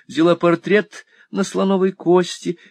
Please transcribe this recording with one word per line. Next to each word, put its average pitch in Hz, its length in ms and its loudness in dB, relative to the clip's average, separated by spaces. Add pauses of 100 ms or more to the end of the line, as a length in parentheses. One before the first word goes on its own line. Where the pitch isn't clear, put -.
взяла 170 300 2
портрет 170 720 -2 (240)
на 196 120 -4
слоновой 190 500 0
кости, 175 640 -2 (120)